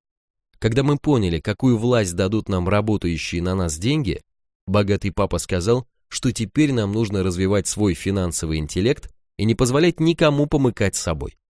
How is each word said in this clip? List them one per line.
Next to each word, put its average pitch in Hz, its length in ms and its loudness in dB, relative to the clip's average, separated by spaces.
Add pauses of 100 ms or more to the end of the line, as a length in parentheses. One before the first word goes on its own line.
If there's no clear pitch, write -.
(580)
Когда 117 240 0
мы 143 140 2
поняли, 101 440 0
какую 120 360 2
власть 110 380 0
дадут 98 340 -2
нам 92 200 -2
работающие 95 720 -2
на 92 120 -2
нас 82 240 -2
деньги, 117 440 -2 (440)
богатый 101 440 0
папа 90 280 -2
сказал, 104 480 0 (220)
что - 240 -2
теперь 139 400 0
нам 104 200 0
нужно 104 300 -2
развивать 95 440 0
свой 101 280 0
финансовый 87 640 -2
интеллект 92 540 -2 (240)
и 101 80 -2
не 113 100 4
позволять 143 460 2
никому 151 460 2
помыкать 123 500 0
собой. 73 400 -6 (180)